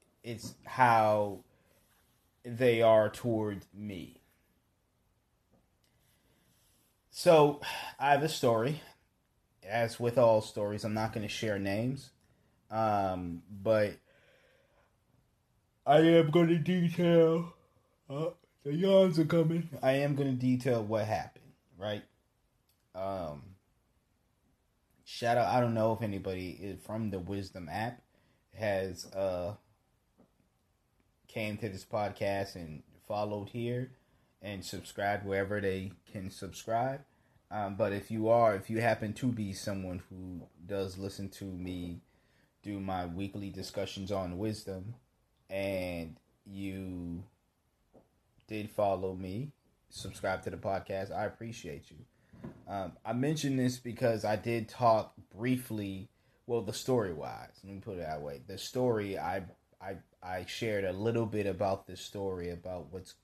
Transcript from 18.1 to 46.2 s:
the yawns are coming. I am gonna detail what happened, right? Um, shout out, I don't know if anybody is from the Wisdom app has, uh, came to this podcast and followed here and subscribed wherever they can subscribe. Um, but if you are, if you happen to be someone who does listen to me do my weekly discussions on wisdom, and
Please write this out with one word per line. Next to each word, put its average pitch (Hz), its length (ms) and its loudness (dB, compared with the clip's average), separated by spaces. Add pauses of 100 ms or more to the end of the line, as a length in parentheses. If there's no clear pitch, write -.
the 143 100 -4
yawns 185 460 6
are 160 60 6
coming. 165 440 2 (140)
I 131 100 4
am 143 220 2
gonna 135 180 0
detail 123 520 2
what 107 220 0
happened, - 460 -6 (240)
right? 104 280 -6 (920)
Um, 90 480 -6 (1600)
shout 117 320 0
out, 113 120 2
I 120 120 4
don't 120 140 2
know 110 180 4
if 107 100 -4
anybody 95 480 -4
is 92 300 -12
from 110 300 -6
the 95 80 -4
Wisdom 92 500 -8
app 110 320 -6 (540)
has, 95 580 -2
uh, 95 440 -2 (1700)
came 107 300 -6
to 110 120 -6
this 95 160 -12
podcast 98 720 -4
and 78 300 -12 (240)
followed 104 400 -4
here 123 420 -4 (500)
and 95 240 -8
subscribed 101 600 -4
wherever 98 340 -2
they 95 320 -2 (200)
can 95 180 -10
subscribe. 113 720 -4 (500)
Um, 101 240 -6
but 101 180 0
if 101 160 -6
you 110 200 -2
are, 117 260 6
if 98 160 -6
you 110 100 -2
happen 110 340 0
to 127 180 -2
be 107 200 -4
someone 92 560 -6
who 90 380 -12 (180)
does 95 320 -6
listen 98 340 -8
to - 140 -14
me 90 580 -8 (600)
do 101 160 -6
my 95 260 -4
weekly 98 460 -8
discussions 95 600 -8
on 90 260 -4
wisdom, 101 560 -8 (580)
and 90 640 -4 (300)